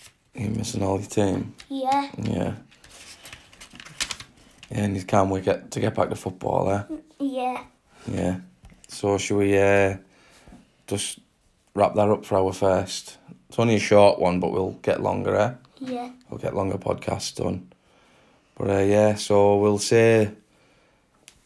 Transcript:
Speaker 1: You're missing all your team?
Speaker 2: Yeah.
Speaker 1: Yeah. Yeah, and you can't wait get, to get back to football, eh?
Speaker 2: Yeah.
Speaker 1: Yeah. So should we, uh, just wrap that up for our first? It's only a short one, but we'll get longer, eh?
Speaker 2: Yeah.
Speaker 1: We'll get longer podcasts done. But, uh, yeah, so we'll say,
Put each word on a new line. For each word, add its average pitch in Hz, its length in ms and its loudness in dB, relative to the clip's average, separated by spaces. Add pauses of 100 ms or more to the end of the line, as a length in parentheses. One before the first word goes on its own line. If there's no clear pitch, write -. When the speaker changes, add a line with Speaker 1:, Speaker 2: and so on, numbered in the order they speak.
(340)
Speaker 1:
You're 104 160 -6
missing - 320 -4
all 95 180 0
your 101 80 -12
team? 98 460 -2 (140)
Speaker 2:
Yeah. 269 500 -2
Speaker 1:
Yeah. - 360 -4 (2250)
Yeah, 104 140 -2
and 101 100 -2
you 95 80 -6
can't 98 280 2
wait 95 140 -4
get, - 280 -2
to 104 80 -6
get 107 140 -2
back - 160 -2
to - 40 -8
football, 92 560 -4
eh? 101 120 -2 (360)
Speaker 2:
Yeah. 254 460 -6 (420)
Speaker 1:
Yeah. 92 300 -4 (520)
So 101 300 -2
should 101 200 -2
we, 101 200 4
uh, 98 380 4 (920)
just - 320 -6 (560)
wrap 98 200 2
that 104 140 2
up 104 160 0
for 98 140 0
our 95 140 0
first? 95 680 -2 (300)
It's - 100 -10
only 117 180 2
a 101 40 0
short 101 400 6
one, 90 200 0
but 90 120 -2
we'll 95 300 -4
get - 200 -2
longer, 98 320 -2
eh? 110 200 0 (260)
Speaker 2:
Yeah. 247 300 -10 (200)
Speaker 1:
We'll - 100 -12
get - 140 -6
longer 98 240 -4
podcasts - 560 -6
done. 92 380 -6 (840)
But, 101 140 -2
uh, 98 100 2
yeah, 104 360 4
so 101 420 4
we'll 104 200 2
say, 113 520 4 (1160)